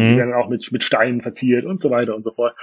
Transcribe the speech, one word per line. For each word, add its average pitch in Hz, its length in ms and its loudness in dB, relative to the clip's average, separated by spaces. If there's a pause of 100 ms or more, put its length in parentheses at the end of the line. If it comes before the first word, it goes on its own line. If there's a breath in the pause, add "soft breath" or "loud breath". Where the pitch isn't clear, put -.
(120)
die 120 40 6
werden 123 160 0
auch 120 160 0
mit, 117 240 -6
mit 127 100 -4
Steinen 120 380 0
verziert 123 460 0
und 185 160 -6
so 143 80 2
weiter 117 260 0
und 107 60 -12
so 110 100 -6
fort. 120 300 -2